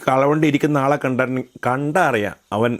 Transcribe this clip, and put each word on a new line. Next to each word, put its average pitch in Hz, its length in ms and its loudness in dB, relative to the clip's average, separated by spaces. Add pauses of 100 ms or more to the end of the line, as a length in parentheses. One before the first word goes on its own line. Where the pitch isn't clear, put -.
കാളവണ്ടി 143 400 2
ഇരിക്കുന്ന 147 300 0
ആളെ 139 180 2
കണ്ട, 127 240 -2 (460)
കണ്ടാ 147 420 0
അറിയാം 104 280 -2 (160)
അവൻ 113 280 0